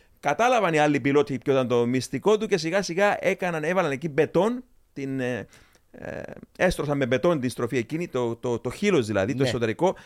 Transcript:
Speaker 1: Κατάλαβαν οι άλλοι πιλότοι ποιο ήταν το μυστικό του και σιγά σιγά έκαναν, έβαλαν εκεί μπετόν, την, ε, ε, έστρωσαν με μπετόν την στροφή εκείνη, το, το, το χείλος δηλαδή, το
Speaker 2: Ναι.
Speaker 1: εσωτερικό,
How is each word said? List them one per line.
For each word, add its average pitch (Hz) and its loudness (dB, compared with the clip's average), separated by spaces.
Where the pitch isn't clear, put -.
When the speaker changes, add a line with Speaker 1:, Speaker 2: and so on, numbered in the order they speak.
Speaker 1:
Κατάλαβαν 202 2
οι 151 4
άλλοι 147 4
πιλότοι 139 2
ποιο 135 0
ήταν 131 2
το 120 2
μυστικό 131 0
του 214 -4
και 196 0
σιγά 165 -2
σιγά 190 0
έκαναν, 175 -2
έβαλαν 175 0
εκεί 151 -4
μπετόν, 170 0
την, 135 -6
ε, 123 -4
ε, - -12
έστρωσαν 147 0
με 139 0
μπετόν 131 2
την 123 -2
στροφή 123 -4
εκείνη, 156 -4
το, 120 -2
το, 120 -4
το 123 -6
χείλος 175 2
δηλαδή, 104 0
το 123 -2
Speaker 2:
Ναι. 131 4
Speaker 1:
εσωτερικό, 120 0